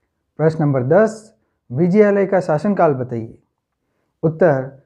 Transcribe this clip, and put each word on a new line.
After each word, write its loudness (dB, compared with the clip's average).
प्रश्न 0
नंबर 0
दस, 0
विजयालय 2
का 0
शासनकाल 0
बताइए। -8
उत्तर, 0